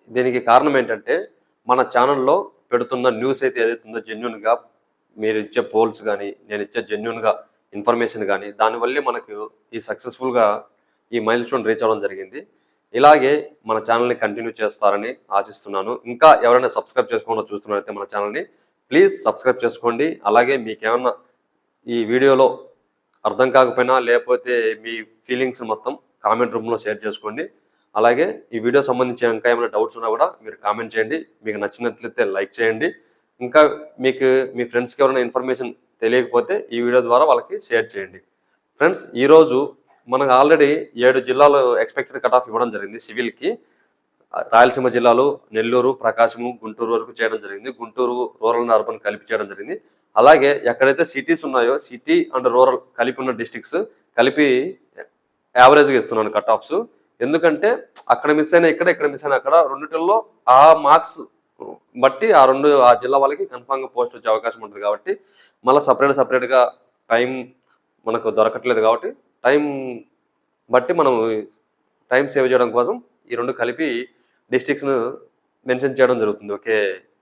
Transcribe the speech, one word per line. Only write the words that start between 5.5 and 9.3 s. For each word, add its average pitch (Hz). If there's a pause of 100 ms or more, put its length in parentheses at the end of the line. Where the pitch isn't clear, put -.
పోల్స్ 110 (100)
కానీ, 101 (220)
నేను 104
ఇచ్చే 117 (100)
జెన్యూన్గా 110 (460)
ఇన్ఫర్మేషన్ 113
కానీ, 98 (140)
దానివల్లే 117
మనకు 110 (400)